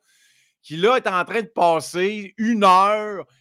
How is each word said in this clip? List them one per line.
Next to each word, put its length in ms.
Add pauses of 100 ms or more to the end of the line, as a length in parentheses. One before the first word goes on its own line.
(600)
qui, 160
là, 200
est 100
en 180
train 160
de 60
passer 880
une 280
heure 600 (160)